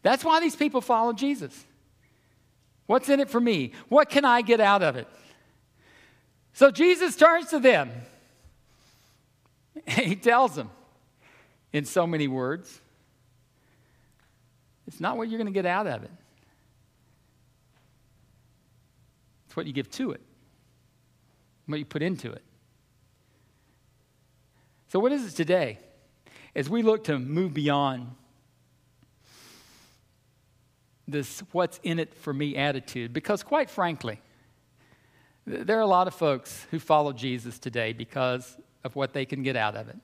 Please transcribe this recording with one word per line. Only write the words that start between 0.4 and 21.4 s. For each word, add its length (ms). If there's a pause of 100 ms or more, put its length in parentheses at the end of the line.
these 160
people 240
followed 380
Jesus. 480 (1200)
"What's 220
in 120
it 100
for 100
me? 320 (160)
What 220
can 140
I 180
get 180
out 220
of 140
it?" 120 (1400)
So 180
Jesus 460
turns 340
to 80
them. 380
<laughs> 140 (1800)
He 300
tells 400
them 120 (1040)
in 120
so 220
many 220
words, 520 (2000)
"It's 140
not 160
what 120
you're 100
gonna 140
get 120
out 220
of 160
it. 80 (3250)
It's 100
what 100
you 60
give 200
to 180
it, 100 (1500)